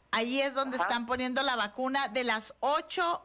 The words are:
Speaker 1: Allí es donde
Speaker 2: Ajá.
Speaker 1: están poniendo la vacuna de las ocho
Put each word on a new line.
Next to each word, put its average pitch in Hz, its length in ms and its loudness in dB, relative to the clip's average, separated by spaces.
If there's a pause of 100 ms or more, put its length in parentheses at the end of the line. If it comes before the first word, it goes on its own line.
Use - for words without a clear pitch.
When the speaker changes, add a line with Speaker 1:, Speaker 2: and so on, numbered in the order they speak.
Speaker 1:
Allí 240 320 0
es 277 140 0
donde 269 220 -2
Speaker 2:
Ajá. 185 100 0
Speaker 1:
están 240 180 0
poniendo 254 380 0
la 269 120 2
vacuna 254 540 0
de 254 140 0
las 220 360 -2
ocho 330 640 0